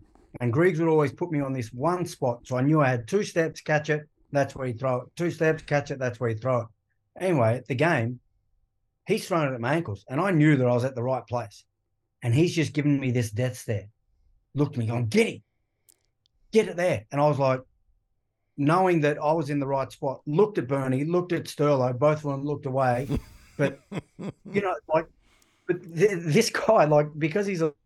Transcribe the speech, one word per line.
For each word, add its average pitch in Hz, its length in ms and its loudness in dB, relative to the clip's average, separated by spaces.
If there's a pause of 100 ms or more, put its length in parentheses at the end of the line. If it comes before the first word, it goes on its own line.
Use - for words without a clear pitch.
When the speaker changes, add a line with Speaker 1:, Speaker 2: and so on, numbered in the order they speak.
(400)
Speaker 1:
And 123 140 0
Griggs 165 260 2
would 165 100 2
always 151 220 4
put 170 200 -6
me 147 100 -2
on 135 100 -4
this 123 220 -6
one 165 320 -2
spot. 127 400 -4
So 127 120 -4
I 127 40 0
knew 151 180 4
I 139 100 4
had 117 180 -2
two 202 160 0
steps, 160 360 -4
catch 156 300 -2
it, 151 180 -4 (240)
that's 139 240 -2
where 135 120 -6
you 123 60 -4
throw 127 280 -2
it. 127 140 -14
Two 170 160 -4
steps, 160 320 -2
catch 143 260 -2
it, 143 80 -8
that's 127 220 -6
where 120 100 -2
you 113 80 -2
throw 123 240 0
it. 110 60 -10 (520)
Anyway, 127 480 2
the 143 60 -4
game, 127 460 0 (880)
he's 202 200 -2
thrown 156 240 0
it 131 40 -6
at 113 60 -8
my 123 120 0
ankles, 156 360 -4
and 135 120 -2
I 196 80 0
knew 151 280 6
that 127 100 2
I 123 60 4
was 120 100 2
at 131 100 -4
the 117 80 -6
right 127 240 -4
place. 117 380 -8 (580)
And 120 140 0
he's 175 200 4
just 156 180 0
given 143 260 2
me 131 100 -2
this 117 220 0
death 123 260 -4
stare. 101 300 -6 (640)
Looked 147 220 -2
at 127 40 -4
me 113 80 -2
going, 120 200 -2
"Get 208 200 2
it. - 140 -10 (1080)
Get 214 160 4
it 180 80 -8
there." 165 360 0
And 139 80 0
I 147 80 6
was 143 120 2
like, 131 220 2 (960)
knowing 170 440 4
that 147 200 2
I 151 100 2
was 160 180 0
in 147 100 -2
the 139 80 -2
right 135 240 -2
spot, 135 340 -6
looked 196 320 2
at 139 100 -2
Bernie, 131 360 0
looked 175 280 -2
at 160 140 -4
Sterlo, 131 520 0
both 147 200 2
of 147 140 -6
them 139 120 -6
looked 143 220 -6
away. 131 420 0 (480)
But, 139 300 -2
Speaker 2:
<laughs> - 60 -20 (600)
Speaker 1:
you 196 100 -2
know, 185 140 -2 (180)
like, 160 120 2 (640)
but 175 140 -2 (140)
th-, 185 260 2
this 170 280 2
guy, 214 360 4
like, 151 220 4 (100)
because 160 280 -2
he's 190 160 -4
a 156 120 -2 (120)